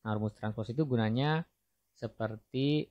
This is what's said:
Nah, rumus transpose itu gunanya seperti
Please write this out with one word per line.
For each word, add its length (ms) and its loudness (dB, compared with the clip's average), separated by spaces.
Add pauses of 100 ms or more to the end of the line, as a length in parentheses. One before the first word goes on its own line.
Nah, 80 -2
rumus 240 -2
transpose 380 -4
itu 100 2
gunanya 560 2 (560)
seperti 920 -2